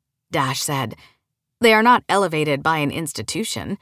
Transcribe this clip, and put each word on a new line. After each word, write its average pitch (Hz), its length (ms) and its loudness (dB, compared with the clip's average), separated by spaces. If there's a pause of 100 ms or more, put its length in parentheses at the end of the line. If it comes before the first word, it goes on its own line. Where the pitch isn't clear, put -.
(300)
Dash 135 320 -2
said. 135 340 -4 (640)
"They 226 140 6
are 220 80 4
not 233 260 4
elevated 156 540 0
by 156 160 0
an 143 120 0
institution. 160 920 -6